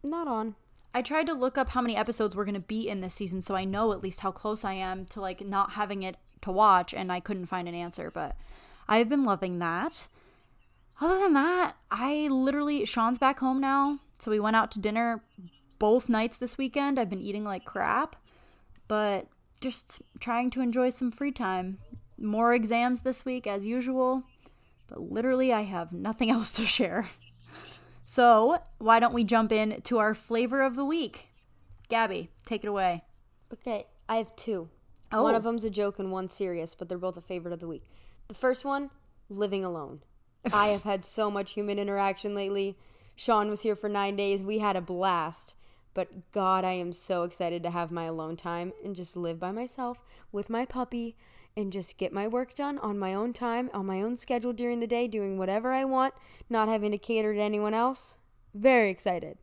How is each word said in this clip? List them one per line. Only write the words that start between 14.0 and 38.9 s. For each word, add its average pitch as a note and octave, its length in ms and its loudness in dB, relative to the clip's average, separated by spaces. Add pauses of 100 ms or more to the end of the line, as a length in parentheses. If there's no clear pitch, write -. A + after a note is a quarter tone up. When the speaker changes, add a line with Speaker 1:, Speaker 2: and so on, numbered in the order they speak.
Speaker 2:
so - 120 -8
we G#3+ 100 2
went G#3+ 160 2
out A3 140 2
to G#3+ 80 -8
dinner A3 440 0 (560)
both A3 300 4
nights A3+ 300 2
this - 180 -6
weekend. C#4 420 0
I've G#3 120 0
been F#3+ 100 -4
eating G3+ 240 -6
like G3 220 -6
crap, G#3 500 -2 (720)
but G#3 380 0 (340)
just - 400 -10 (200)
trying A#3+ 300 0
to C4 120 -2
enjoy B3 260 2
some B3 220 -2
free C#4+ 220 -4
time. F#3+ 460 -2 (380)
More A3+ 380 4
exams A#3 460 2
this B3+ 260 -4
week B3+ 200 -4
as G3+ 200 -4
usual, B3+ 560 0 (640)
but - 260 -10
literally B3+ 400 2
I G#3+ 100 2
have F3 300 -6
nothing A3 380 -2
<laughs> B3+ 60 6
else A3 180 0
to A3+ 100 0
share. G3+ 440 0 (1000)
So A#3+ 540 8 (180)
why A3+ 220 8
don't A#3+ 120 4
we A#3+ 100 2
jump A3 300 4
in G#3+ 300 0
to A#3+ 160 0
our G#3+ 160 2
flavor A#3+ 480 0
of B3+ 140 2
the C#4 80 -2
week? D4 440 -4 (640)
Gabby, G3+ 400 0 (160)
take A3 180 -4
it G#3 40 -4
away. F#3 360 0 (480)
Speaker 1:
Okay, A3 340 -8 (220)
I A3 80 0
have A3 180 -2
two. F3+ 360 -6 (420)
Speaker 2:
Oh. A3 120 4
Speaker 1:
One A3 100 6
of A3 80 2
them's A#3 220 -2
a A3 60 -2
joke G3+ 280 -2
and F#3+ 120 -4
one's F#3 220 -6
serious, F3 420 -6
but F3 140 -12
they're F3+ 80 -6
both F3 220 -6
a - 20 -14
favorite F3 320 -8
of E3+ 80 -8
the E3+ 80 -10
week. D#3+ 160 -10 (440)
The G3 60 -14
first B3+ 300 0
one, C#4 260 -2 (380)